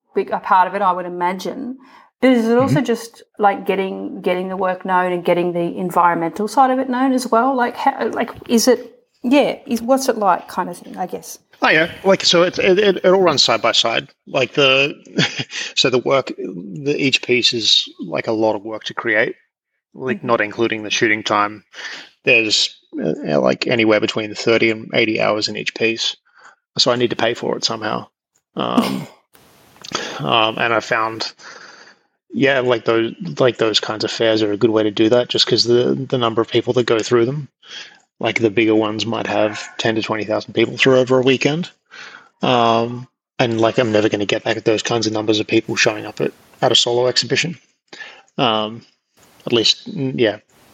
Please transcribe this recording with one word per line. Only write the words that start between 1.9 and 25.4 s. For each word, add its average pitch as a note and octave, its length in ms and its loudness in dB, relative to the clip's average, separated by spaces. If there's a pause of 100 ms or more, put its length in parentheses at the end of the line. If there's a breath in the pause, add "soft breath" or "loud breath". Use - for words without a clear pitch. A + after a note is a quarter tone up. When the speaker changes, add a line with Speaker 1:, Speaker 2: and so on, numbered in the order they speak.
Speaker 1:
But C4 120 6
is A3+ 160 2
it A#3 100 4
also C4 180 2
Speaker 2:
Mm-hmm. C#4 80 2
Speaker 1:
just, - 380 -4 (160)
like, G3 260 2
getting, F#3+ 580 -4
getting F#3 260 -2
the F#3 80 -8
work F#3 280 -2
known F3+ 280 2
and F3 120 -2
getting F3 280 2
the F3 260 -4
environmental F3 680 0
side B3+ 240 4
of B3+ 80 0
it C4+ 100 -4
known C4 220 0
as B3+ 160 -2
well? B3 260 2
Like, B3 220 -2
how, - 320 -2
like, - 220 -6 (180)
is A3+ 180 4
it, B3 220 2 (360)
yeah, B3 440 2
is, A3+ 120 -2
what's C4 280 0
it A#3 100 0
like G3 300 0
kind F3+ 200 -6
of F3 100 -10
thing, - 180 -18
I F#3 100 -6
guess? - 320 -12 (240)
Speaker 2:
Oh, C4 60 2
yeah. E3 240 2 (100)
Like, F#3+ 220 2
so F3 180 4
it, F3+ 160 0
it, F#3 220 4
it, G3+ 160 4
it - 100 0
all F#3 160 6
runs D#3 220 4
side A2+ 180 2
by A#2 80 2
side. B2 380 0 (180)
Like, C#3 280 -2
the, C#3 380 4 (680 loud breath)
<laughs> - 140 -10
so C#3 140 2
the B2 100 2
work, C3+ 360 0
the, E3+ 640 -8
each C3+ 240 0
piece B2 300 2
is, - 360 0 (120)
like, - 260 -6
a A#2 60 -2
lot A2 240 0
of G2+ 80 -10
work A2 200 -12
to - 100 -10
create, A2+ 420 0 (580)
like, B2+ 240 -6
Speaker 1:
Mm-hmm. - 80 -12
Speaker 2:
not A#2 140 2
including A2 420 -2
the G#2 80 -8
shooting G#2+ 320 0
time. G#2 420 -2 (600 loud breath)
There's, A2+ 520 0 (240)
uh, D#2 400 -2
like, C2 280 0
anywhere A2 320 2
between G#2+ 340 -4
thirty A2+ 360 2
and A2 220 -6
eighty A2+ 280 0
hours G#2+ 280 0